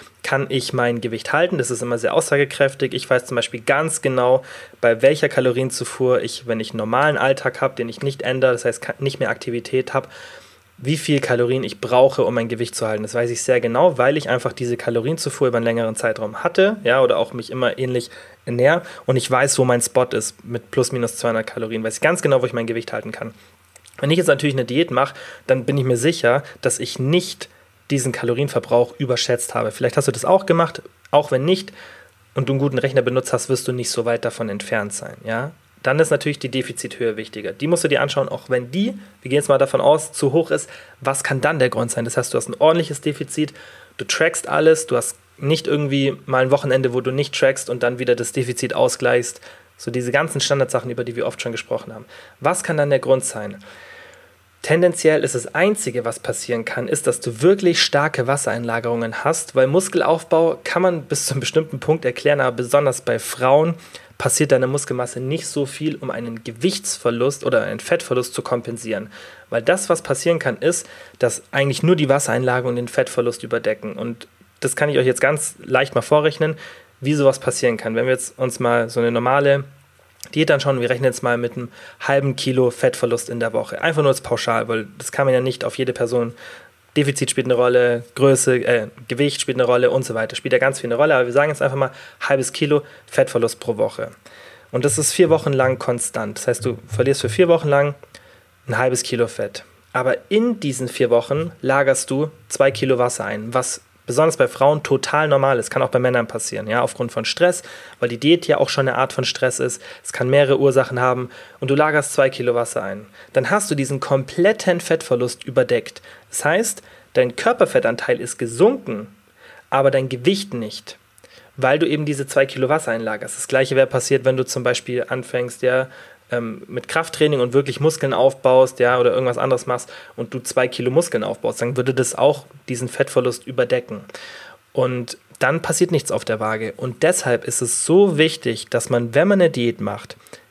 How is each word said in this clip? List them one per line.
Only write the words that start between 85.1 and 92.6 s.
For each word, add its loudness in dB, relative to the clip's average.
kann 2
man 4
ja 4
nicht -2
auf -6
jede -2
Person. -2
Defizit 0
spielt 0
eine 4
Rolle, 4
Größe, 4
äh, 0
Gewicht -2
spielt -4
eine 2
Rolle 4
und 0
so -6
weiter. -4
Spielt -4
ja 4
ganz 0
viel -6
eine -2
Rolle, 4
aber 2
wir -6
sagen 2
jetzt -6
einfach 0
mal 0
halbes 0
Kilo 2